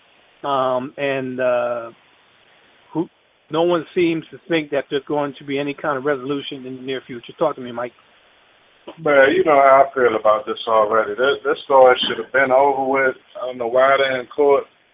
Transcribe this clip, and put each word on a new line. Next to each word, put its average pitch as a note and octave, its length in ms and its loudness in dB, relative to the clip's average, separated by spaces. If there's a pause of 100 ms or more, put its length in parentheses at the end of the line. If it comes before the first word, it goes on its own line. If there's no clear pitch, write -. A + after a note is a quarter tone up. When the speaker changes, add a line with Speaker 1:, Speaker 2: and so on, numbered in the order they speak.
(440)
Speaker 1:
Um, C3 540 -2
and, C3+ 420 -6
uh, A#2+ 520 -4 (1000)
who, E3 180 -6 (400)
no D#3 140 0
one F3 320 0
seems E3 360 0
to C3 160 -20
think D#3 240 -4
that D3 180 -2
there's G3+ 160 -4
going D3 340 -4
to - 40 -20
be C#3 140 -6
any C#3+ 160 -4
kind C#3+ 240 -6
of C3 80 -8
resolution C#3 600 -6
in C3 100 -12
the B2+ 60 -16
near C3 200 -8
future. - 380 -18
Talk D#3 160 -2
to C3+ 60 -16
me, B2 100 -12
Mike. A#2+ 220 -10 (1080)
Speaker 2:
Man, C#3+ 320 4
you F#3 120 2
know D#3 140 4
how C3+ 300 8
I - 60 -14
feel A#2+ 220 2
about G#2+ 300 0
this A2 220 -8
already. G#2+ 480 0
This, C3+ 300 0
this C#3+ 180 -2
story B2+ 340 6 (100)
should B2 160 -6
have - 100 -12
been C3 180 0
over C3+ 320 2
with. C3 320 -2 (260)
I - 40 -8
don't B2+ 120 -10
know A#2+ 100 -6
why C3 300 2
they're C3+ 220 -2
in A#2+ 80 -12
court. C#3+ 380 0 (280)